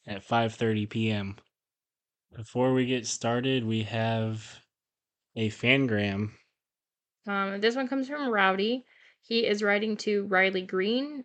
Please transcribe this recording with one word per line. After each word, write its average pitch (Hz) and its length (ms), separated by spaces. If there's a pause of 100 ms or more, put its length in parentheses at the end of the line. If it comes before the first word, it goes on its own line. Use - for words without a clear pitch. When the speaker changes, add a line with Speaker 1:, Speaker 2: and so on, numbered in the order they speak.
Speaker 1:
at 98 160
five 117 340
thirty 110 280
P 110 260
M. 101 260 (1000)
Before 127 380
we 127 100
get 123 220
started, 123 580
we 110 200
have 113 600 (920)
a 110 120
fangram. 107 840 (960)
Speaker 2:
Um, 196 360
this 233 140
one 262 120
comes 269 200
from 285 200
Rowdy. 208 560 (380)
He 226 240
is 208 160
writing 208 340
to 208 300
Riley 190 340
Green, 240 640